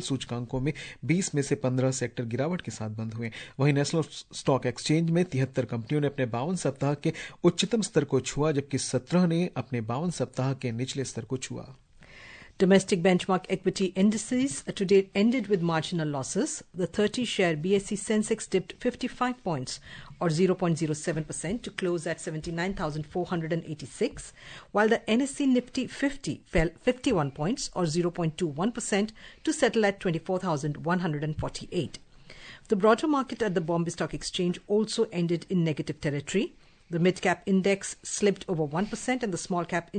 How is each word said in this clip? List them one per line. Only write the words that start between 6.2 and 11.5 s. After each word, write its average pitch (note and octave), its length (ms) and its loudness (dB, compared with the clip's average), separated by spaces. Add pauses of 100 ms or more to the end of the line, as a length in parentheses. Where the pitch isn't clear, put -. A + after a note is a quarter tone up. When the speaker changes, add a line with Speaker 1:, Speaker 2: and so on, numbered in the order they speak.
Speaker 1:
बावन D#3 200 -2 (120)
सप्ताह C#3 260 0
के D#3+ 200 -2 (300)
उच्चतम G3+ 380 4
स्तर D#3+ 220 2
को C3+ 160 2
छुआ, D3 320 0
जबकि C#3 260 -2
सत्रह E3+ 500 2
ने E3+ 300 2
अपने A#2+ 240 -4
बावन B2 280 -2 (120)
सप्ताह C3 320 0
के C3 180 -4
निचले C3 340 -4
स्तर - 200 -8
को C3 120 -4
छुआ। A#2+ 380 -10 (840)